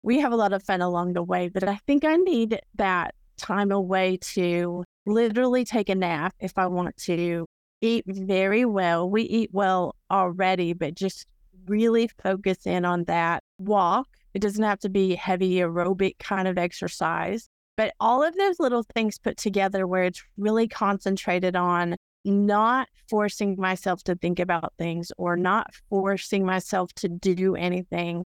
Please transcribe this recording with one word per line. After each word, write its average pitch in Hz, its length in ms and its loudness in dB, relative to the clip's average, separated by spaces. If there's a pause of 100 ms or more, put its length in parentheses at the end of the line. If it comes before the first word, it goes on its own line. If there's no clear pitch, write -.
We 240 160 2
have 277 140 2
a 233 40 0
lot 202 160 2
of 196 120 -2
fun 185 180 0
along 180 300 0
the 175 100 -2
way, 180 260 -2
but 185 140 -2
I 202 140 0 (100)
think 285 180 4
I 311 120 4
need 233 440 2 (140)
that 185 400 0 (220)
time 202 340 0
away 185 480 2 (160)
to 175 500 0 (220)
literally 240 580 2
take 220 240 -2
a 196 60 2
nap 175 460 -2
if - 180 -6
I 185 80 2
want 180 380 -4
to, 170 420 -2 (340)
eat 226 260 0
very 190 580 0
well. 180 440 0
We 202 140 0
eat 220 300 0
well 185 420 0 (160)
already, 185 600 0
but 170 240 -4
just - 300 -6 (400)
really 226 420 2
focus 190 580 -4
in 180 180 0
on 175 200 0
that 170 400 0 (140)
walk. 196 500 2 (260)
It 196 60 -4
doesn't 208 240 0
have 202 160 0
to 202 80 -4
be 190 260 2
heavy 185 420 0
aerobic 180 600 0
kind 190 300 -2
of 180 100 -2
exercise, 175 880 -4 (280)
but 220 240 0
all 247 220 4
of 330 140 0
those 392 220 2
little 240 260 2 (100)
things 220 240 -2
put - 180 -4
together 196 500 0
where 185 180 2
it's 180 200 -4 (140)
really 220 280 2
concentrated 190 880 -2
on 175 420 0 (300)
not 208 640 2 (200)
forcing 208 480 0
myself 185 460 -2
to 175 140 -2
think 175 220 -2
about 175 400 -2
things 170 380 -6
or 175 200 -2
not 185 340 0 (180)
forcing 196 560 0
myself 185 500 -2
to - 140 -6
do 180 460 0
anything 175 720 -4